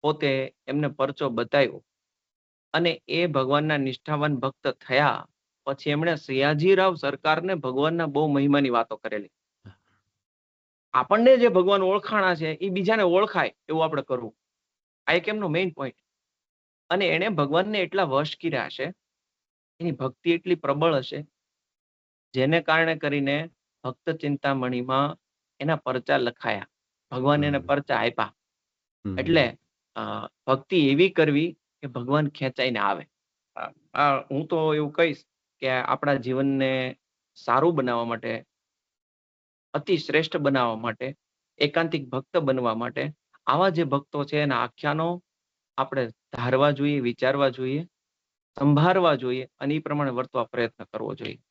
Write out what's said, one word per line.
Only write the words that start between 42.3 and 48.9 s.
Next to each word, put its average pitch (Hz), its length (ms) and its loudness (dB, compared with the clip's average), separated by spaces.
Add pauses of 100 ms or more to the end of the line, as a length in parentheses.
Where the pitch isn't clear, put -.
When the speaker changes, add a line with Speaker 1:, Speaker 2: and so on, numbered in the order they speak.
Speaker 1:
બનવા 131 380 0
માટે 120 380 -6 (340)
આવા 165 220 2
જે 165 160 0
ભક્તો 143 400 -4
છે 147 140 -2
એના 131 260 0
આખ્યાનો 160 580 -4 (560)
આપણે 135 280 -2
ધારવા 127 640 0
જોઈએ, 143 300 0
વિચારવા 131 480 0
જોઈએ, 131 360 -4 (760)
સંભાળવા 156 560 4